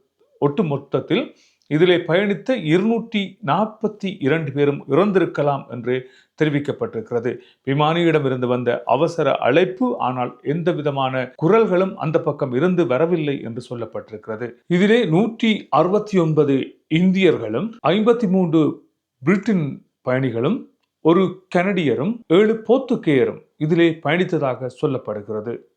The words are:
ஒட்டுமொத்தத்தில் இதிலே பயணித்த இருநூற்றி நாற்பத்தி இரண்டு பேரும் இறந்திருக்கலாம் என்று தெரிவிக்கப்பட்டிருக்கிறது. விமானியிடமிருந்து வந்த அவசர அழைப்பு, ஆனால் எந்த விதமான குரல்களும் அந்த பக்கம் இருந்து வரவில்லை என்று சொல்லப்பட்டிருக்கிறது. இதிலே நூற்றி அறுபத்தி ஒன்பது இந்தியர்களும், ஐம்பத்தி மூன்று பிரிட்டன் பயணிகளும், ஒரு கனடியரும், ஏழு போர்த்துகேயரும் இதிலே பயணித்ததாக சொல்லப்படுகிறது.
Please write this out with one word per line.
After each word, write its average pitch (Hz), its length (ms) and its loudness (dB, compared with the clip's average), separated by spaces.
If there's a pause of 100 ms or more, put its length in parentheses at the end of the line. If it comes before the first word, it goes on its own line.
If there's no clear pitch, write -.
(400)
ஒட்டுமொத்தத்தில் 143 920 -2 (320)
இதிலே 175 300 2
பயணித்த 202 680 -2
இருநூற்றி 202 800 0
நாற்பத்தி 196 720 -4
இரண்டு 143 340 -2
பேரும் 143 360 0
இறந்திருக்கலாம் 156 800 0
என்று 127 380 -6 (340)
தெரிவிக்கப்பட்டிருக்கிறது. 143 920 -4 (300)
விமானியிடமிருந்து 147 800 0
வந்த 123 380 -2
அவசர 151 520 0
அழைப்பு, 185 640 0
ஆனால் 123 440 -4
எந்த 160 300 -2
விதமான 135 640 -2
குரல்களும் 185 600 2
அந்த 160 240 -2
பக்கம் 143 320 -4
இருந்து 175 340 2
வரவில்லை 151 560 0
என்று 117 280 -10
சொல்லப்பட்டிருக்கிறது. 110 800 -10 (140)
இதிலே 208 380 4
நூற்றி 208 640 0
அறுபத்தி 190 480 2
ஒன்பது 147 640 0 (100)
இந்தியர்களும், 170 800 2 (160)
ஐம்பத்தி 220 400 2
மூன்று 165 540 2 (420)
பிரிட்டன் 185 580 0 (220)
பயணிகளும், 127 600 -2 (340)
ஒரு 175 460 2 (100)
கனடியரும், 175 720 0
ஏழு 214 420 2
போர்த்துகேயரும் 147 760 0 (140)
இதிலே 160 460 2
பயணித்ததாக 143 640 -2 (160)
சொல்லப்படுகிறது. 110 760 -6 (180)